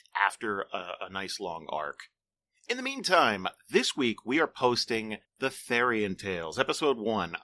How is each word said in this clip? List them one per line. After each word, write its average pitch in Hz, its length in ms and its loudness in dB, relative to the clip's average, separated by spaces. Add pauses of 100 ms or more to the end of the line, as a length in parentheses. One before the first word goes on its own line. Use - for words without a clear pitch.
(240)
after 101 480 -2
a, 90 280 -6
a 92 100 -12
nice 95 300 -6
long 82 280 -8
arc. 76 300 -6 (680)
In 247 80 -4
the 262 80 -8
meantime, 165 640 4 (200)
this - 280 2
week 120 280 0
we 127 140 0
are 156 80 4
posting 113 720 0 (220)
The 131 100 0
Therian 117 680 0
Tales, 92 440 -4
episode 143 380 2
one. 104 460 -2